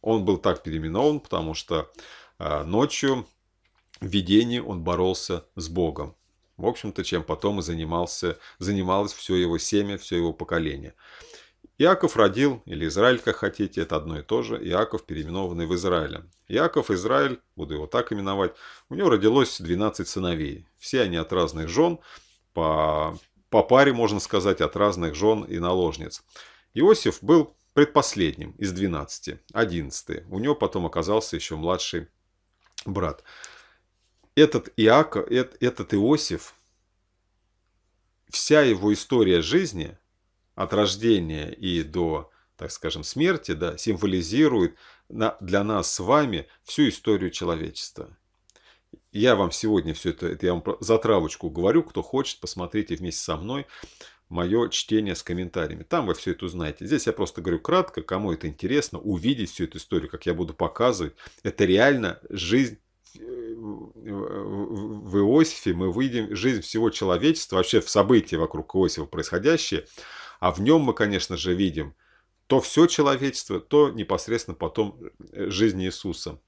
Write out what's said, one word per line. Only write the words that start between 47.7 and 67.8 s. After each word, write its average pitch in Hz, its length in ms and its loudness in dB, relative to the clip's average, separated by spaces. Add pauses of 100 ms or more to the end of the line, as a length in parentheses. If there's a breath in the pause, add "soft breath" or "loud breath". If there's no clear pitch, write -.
Я 113 240 4
вам 92 160 0
сегодня 87 420 0
все 87 160 -6
это, 82 160 -6
это 87 200 -4
я 87 80 2
вам 85 80 -6
про-, 98 180 -4
затравочку 104 680 2
говорю, 98 360 2
кто 101 180 -8
хочет, - 380 -6
посмотрите - 560 -6
вместе 87 240 -8
со 85 160 -4
мной 120 300 -8 (600 loud breath)
мое 90 400 0
чтение 107 460 -2
с - 80 -12
комментариями. 85 640 -6
Там 147 220 -2
вы 87 80 0
все - 180 -6
это - 140 -6
узнаете. 85 400 -8
Здесь 123 200 0
я 123 60 0
просто - 280 -4
говорю 85 200 -2
кратко, 180 420 -2
кому 95 300 -4
это - 160 -6
интересно, 123 500 -4
увидеть 101 540 -2
всю - 120 -4
эту - 140 -10
историю, - 320 -4
как - 160 -8
я 85 80 0
буду 80 200 -6
показывать. 90 600 -2 (300 loud breath)
Это 104 220 2
реально 107 520 4 (120)
жизнь, 104 480 0 (380)
э, 113 400 -12
в, 110 380 -14
в, 104 1160 -8
в 95 80 2
Иосифе. 117 540 4
Мы 90 200 0
видим 117 420 -2
жизнь 107 280 0
всего 113 280 0
человечества, 98 640 0
вообще 95 240 4